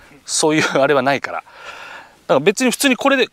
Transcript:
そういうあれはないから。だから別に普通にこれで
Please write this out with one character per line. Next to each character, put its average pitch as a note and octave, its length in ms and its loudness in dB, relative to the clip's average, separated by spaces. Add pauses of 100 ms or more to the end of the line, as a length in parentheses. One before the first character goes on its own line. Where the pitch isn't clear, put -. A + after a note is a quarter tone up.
(260)
そ - 220 -2
う D#3 80 2
い D3+ 40 2
う C#3 40 2
あ C3+ 200 0
れ D3 100 2
は C3 80 2
な C#3 120 2
い A#2+ 60 -4
か - 100 -8
ら。 E2 80 -10
だ - 60 -10
か - 880 -8
ら C3+ 60 4
別 G3 240 0
に A#3+ 80 2
普 - 60 -8
通 C#4+ 100 0
に B3 80 2
こ - 140 0
れ C#4 60 4
で B3+ 160 0